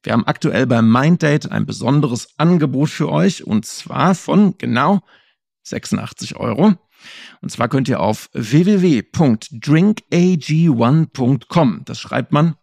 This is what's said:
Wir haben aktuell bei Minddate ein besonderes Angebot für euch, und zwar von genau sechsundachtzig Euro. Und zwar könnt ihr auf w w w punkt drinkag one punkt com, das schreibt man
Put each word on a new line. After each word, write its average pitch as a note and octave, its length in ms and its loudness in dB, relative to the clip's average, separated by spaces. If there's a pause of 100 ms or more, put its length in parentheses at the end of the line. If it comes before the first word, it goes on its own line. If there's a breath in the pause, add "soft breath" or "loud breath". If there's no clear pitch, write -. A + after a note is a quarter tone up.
Wir G#2+ 80 -2
haben A2+ 140 0
aktuell C3 400 -2
bei A#2 160 2
Minddate D3 680 2
ein G#2+ 160 -2
besonderes A#2+ 640 -2 (100)
Angebot D3+ 520 0
für - 200 -6
euch, - 340 0
und G#2+ 200 -2
zwar - 500 -2
von F3+ 440 2
genau C3+ 420 0 (640 soft breath)
sechsundachtzig - 720 -10
Euro. E3+ 380 0 (680 loud breath)
Und - 100 -10
zwar A#2 180 -2
könnt C3 200 0
ihr A2 120 -2
auf G#2+ 340 -2
w C3+ 320 2
w G3+ 160 2
w D3 200 2
punkt C3 480 0
drinkag E3+ 1200 0
one C3 360 2
punkt - 420 -2
com, C3 380 0
das A#2 120 -12
schreibt - 340 -6
man D3+ 300 2